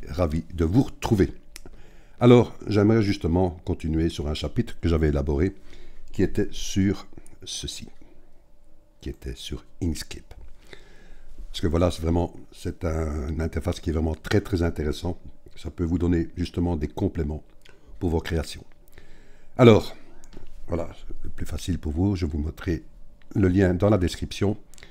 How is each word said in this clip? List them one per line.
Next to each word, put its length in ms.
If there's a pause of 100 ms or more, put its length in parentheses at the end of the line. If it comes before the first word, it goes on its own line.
ravi 460
de 140
vous 160
retrouver. 500 (880)
Alors, 340 (120)
j'aimerais 360
justement 500 (120)
continuer 460
sur 180
un 60
chapitre 460
que 100
j'avais 180
élaboré, 460 (580)
qui 100
était 280
sur 560 (360)
ceci, 460 (1120)
qui 80
était 260
sur 300 (180)
Inkscape. 520 (1120)
Parce 140
que 60
voilà, 220
c'est 120
vraiment, 320 (180)
c'est 320
un, 460
une 100
interface 400
qui 80
est 60
vraiment 200
très, 280
très 200
intéressante. 560 (380)
Ça 140
peut 140
vous 120
donner 400
justement 400
des 120
compléments 540 (560)
pour 120
vos 100
créations. 460 (920)
Alors, 360 (720)
voilà, 220 (340)
le 60
plus 160
facile 340
pour 140
vous, 240
je 80
vous 140
mettrai 460 (500)
le 140
lien 260
dans 160
la 80
description. 580 (340)